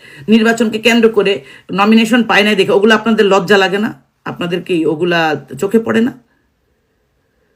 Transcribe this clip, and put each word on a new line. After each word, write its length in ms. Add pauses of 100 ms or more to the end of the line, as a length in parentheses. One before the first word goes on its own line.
(280)
নির্বাচনকে 520
কেন্দ্র 300
করে, 320 (300)
নমিনেশন 520
পায় 200
নাই 120
দেখে, 160
ওগুলো 240
আপনাদের 300
লজ্জা 320
লাগে 200
না? 240 (240)
আপনাদের 360
কি 240
ওগুলা 600 (140)
চোখে 200
পড়ে 220
না? 120 (1400)